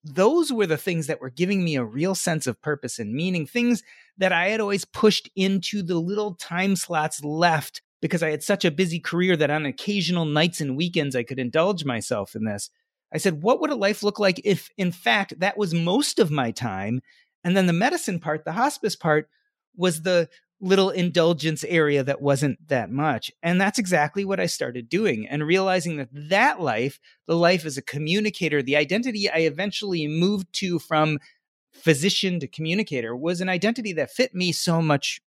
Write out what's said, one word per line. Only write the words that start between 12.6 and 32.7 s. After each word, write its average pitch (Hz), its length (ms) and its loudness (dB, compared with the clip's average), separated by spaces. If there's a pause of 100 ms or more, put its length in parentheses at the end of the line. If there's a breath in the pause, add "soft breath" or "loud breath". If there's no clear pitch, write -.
I 160 60 -4
said, 160 240 0
"What 240 180 2
would 302 80 0
a 285 60 0
life 208 260 0
look 202 160 0
like 190 260 2
if, 196 340 0
in 180 140 0
fact, 208 480 -2
that 196 180 0
was 180 180 0
most 175 420 0
of 165 140 0
my 135 180 0
time?" 107 540 -4 (400 soft breath)
And 180 120 2
then 190 120 4
the 170 60 4
medicine 214 460 -2
part, 156 260 -4
the 160 80 -6
hospice 247 420 -2
part, 156 340 0 (460)
was 175 260 0
the 175 260 2 (360 soft breath)
little 190 280 4
indulgence 165 720 2
area 147 400 2
that 139 180 -4
wasn't 139 460 0
that 113 240 0
much. 139 400 -2 (100)
And 175 180 2
that's 196 200 0
exactly 180 440 0
what 196 160 -2
I 180 60 0
started 123 440 -6
doing 160 380 0
and 147 160 -4
realizing 180 540 0
that 131 140 -8
that 185 500 0
life, 123 380 -2 (260 soft breath)
the 165 100 0
life 170 300 4
as 139 120 -6
a 135 40 -6
communicator, 156 800 -2
the 131 140 0
identity 202 520 0
I 160 120 0
eventually 165 680 -2
moved 180 460 -2
to 175 240 -4
from 156 400 0 (560 soft breath)
physician 175 680 2
to 139 80 -8
communicator, 156 680 -4